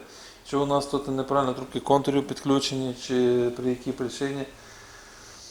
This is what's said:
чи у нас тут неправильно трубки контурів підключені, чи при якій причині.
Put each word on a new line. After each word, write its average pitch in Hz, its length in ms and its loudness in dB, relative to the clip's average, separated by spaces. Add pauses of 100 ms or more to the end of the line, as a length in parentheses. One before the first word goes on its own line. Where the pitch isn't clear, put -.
(500)
чи 143 80 0
у 143 80 2
нас 139 200 2
тут 139 220 -2
неправильно 135 460 0
трубки 127 260 -6
контурів 139 480 4
підключені, 135 680 0 (120)
чи 123 500 4
при 127 120 0
якій 127 220 -4
причині. 135 520 -4 (1080)